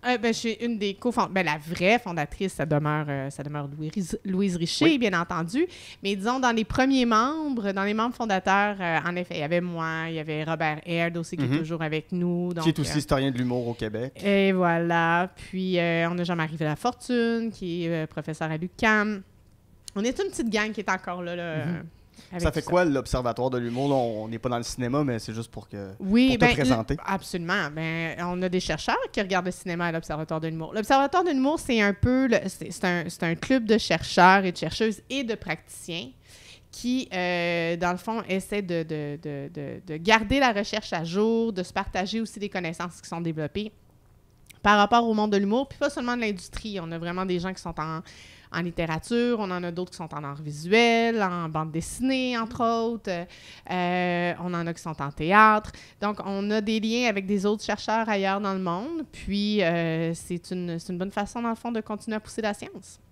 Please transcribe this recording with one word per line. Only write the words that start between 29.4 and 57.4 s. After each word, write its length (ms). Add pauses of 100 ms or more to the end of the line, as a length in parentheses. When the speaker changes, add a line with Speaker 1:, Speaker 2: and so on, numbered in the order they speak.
Speaker 1:
le 40
cinéma 360
à 40
l'Observatoire 480
de 80
l'humour. 260
L'Observatoire 520
de 60
l'humour, 280
c'est 220
un 120
peu 340
le, 100 (100)
c'est, 240
c'est 140
un, 240
c'est 140
un 120
club 300
de 120
chercheurs 680
et 80
de 40
chercheuses 520
et 160
de 100
praticiens 760 (600)
qui, 420
euh, 600
dans 160
le 60
fond, 320
essaie 320
de, 220
de, 380
de, 320
de, 320
de 120
garder 420
la 140
recherche 400
à 100
jour, 480
de 120
se 100
partager 480
aussi 180
des 100
connaissances 520
qui 80
sont 100
développées 540 (880)
par 140
rapport 280
au 80
monde 200
de 40
l'humour, 300
puis 120
pas 100
seulement 260
de 60
l'industrie. 580
On 140
a 60
vraiment 260
des 140
gens 120
qui 100
sont 180
en, 220 (520)
en 80
littérature, 800
on 100
en 140
a 80
d'autres 200
qui 60
sont 160
en 100
arts 180
visuels, 840
en 260
bande 220
dessinée, 680
entre 260
autres. 460 (600)
Euh, 640 (100)
on 100
en 140
a 60
qui 80
sont 200
en 100
théâtre. 600 (280)
Donc, 260
on 260
a 100
des 180
liens 300
avec 160
des 200